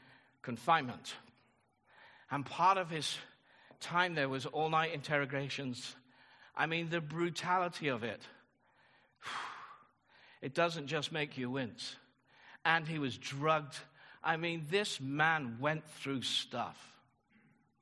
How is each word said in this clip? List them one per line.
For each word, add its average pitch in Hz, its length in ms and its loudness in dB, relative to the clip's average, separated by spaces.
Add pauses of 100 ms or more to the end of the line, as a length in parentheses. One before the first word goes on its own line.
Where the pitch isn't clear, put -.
(420)
confinement. 131 720 0 (1160)
And 139 140 -2
part 185 320 6
of 180 120 -2
his 156 260 -2 (640)
time 175 360 2
there 139 140 2
was 131 160 -2
all-night 160 480 2
interrogations. 139 1040 -2 (600)
I 147 100 2
mean, 165 240 0
the 170 120 2
brutality 170 840 0
of 120 160 0
it. 110 180 -4 (1000)
<sighs> - 60 -8 (1120)
It 135 120 -6
doesn't 165 340 2
just 147 260 -2
make 147 240 -2
you 123 120 -2
wince. 127 460 -4 (680)
And 160 220 4
he 160 100 -2
was 135 200 0
drugged. 147 600 0 (460)
I 165 140 2
mean, 165 320 -2
this 202 300 2
man 143 600 2
went 156 280 0 (140)
through 135 220 -2
stuff. - 540 -2 (1040)